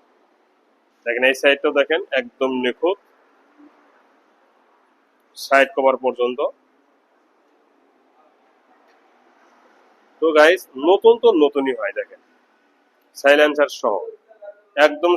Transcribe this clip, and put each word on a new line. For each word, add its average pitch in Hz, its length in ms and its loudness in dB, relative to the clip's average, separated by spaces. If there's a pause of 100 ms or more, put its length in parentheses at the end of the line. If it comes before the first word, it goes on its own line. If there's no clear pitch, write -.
(1080)
দেখেন 120 220 -2
এই 131 100 -4
সাইডটাও 143 380 0
দেখেন 156 220 -2 (180)
একদম 131 320 -6 (140)
নিখুঁত, 165 320 -4 (2500)
সাইড 135 300 4
কভার 131 280 2
পর্যন্ত। 123 360 -4 (3750)
তো 156 60 -2 (120)
গাইস, 165 240 4 (280)
নতুন 214 240 4 (100)
তো 233 60 4 (140)
নতুনই 135 360 -2
হয়, 101 200 -8
দেখেন 95 220 -14 (1000)
সাইলেন্সার 147 500 2 (100)
সহ 107 140 -2 (920)
একদম 151 300 0